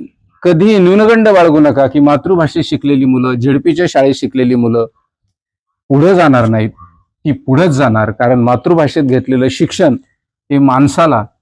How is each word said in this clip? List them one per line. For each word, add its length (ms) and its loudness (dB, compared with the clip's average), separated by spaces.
कधीही 360 2
न्यूनगंड 500 2
बाळगू 320 4
नका 260 2
की 140 -2
मातृभाषेत 640 0
शिकलेली 400 -2
मुलं, 360 -2
झेडपीच्या 480 -2
शाळेत 260 0
शिकलेली 400 -2
मुलं 320 -2
पुढं 260 2
जाणार 340 2
नाहीत, 220 -2
ती 80 -2
पुढंच 360 -2
जाणार. 420 -2
कारण 280 -2
मातृभाषेत 640 0
घेतलेलं 460 -2
शिक्षण 480 -2
हे 80 0
माणसाला 680 0